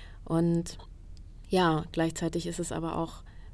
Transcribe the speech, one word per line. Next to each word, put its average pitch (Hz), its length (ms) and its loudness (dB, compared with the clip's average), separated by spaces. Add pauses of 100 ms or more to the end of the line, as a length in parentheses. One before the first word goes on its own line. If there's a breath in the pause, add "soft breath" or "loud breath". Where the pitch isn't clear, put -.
(260 loud breath)
Und 170 520 4 (680)
ja, 170 440 6
gleichzeitig 165 540 0
ist 170 140 -4
es 170 120 -2
aber 165 260 -2
auch, 165 260 -4 (300 soft breath)